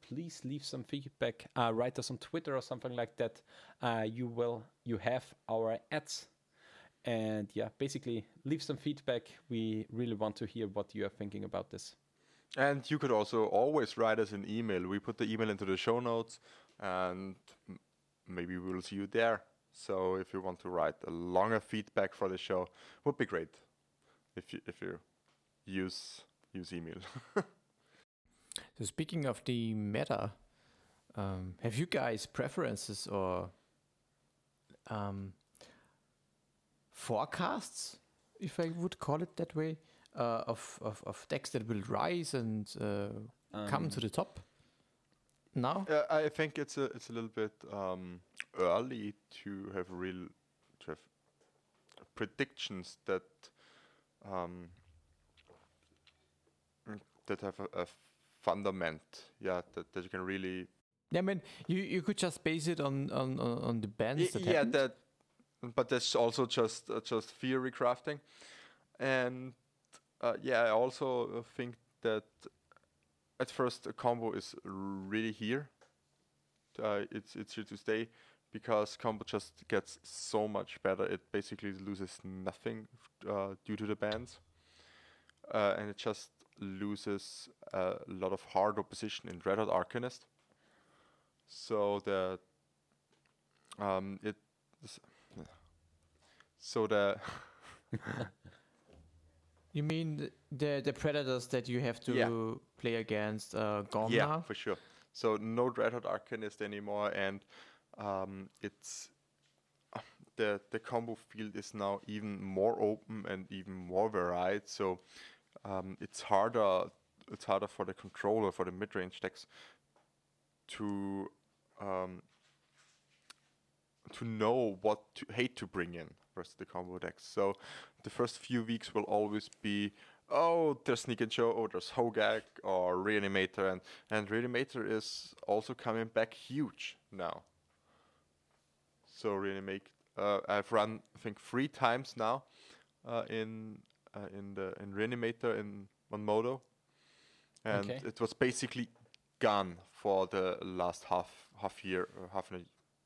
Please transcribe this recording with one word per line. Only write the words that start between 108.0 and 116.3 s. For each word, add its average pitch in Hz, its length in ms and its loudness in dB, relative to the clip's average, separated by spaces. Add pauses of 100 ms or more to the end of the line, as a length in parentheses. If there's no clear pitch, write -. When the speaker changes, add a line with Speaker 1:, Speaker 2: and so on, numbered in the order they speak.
Speaker 2:
it's, - 480 -10 (1300)
the, 104 240 2 (100)
the 113 80 -4
combo 117 360 -2
field 107 420 -10
is - 160 -10
now 101 340 0
even 104 340 -6
more 98 400 2
open 107 460 0
and 95 240 -6
even 95 220 -10
more 92 360 0
varied. 90 600 2
So, 92 300 0 (640)
um, 95 360 -4
it's - 200 -10
harder, 104 640 6 (460)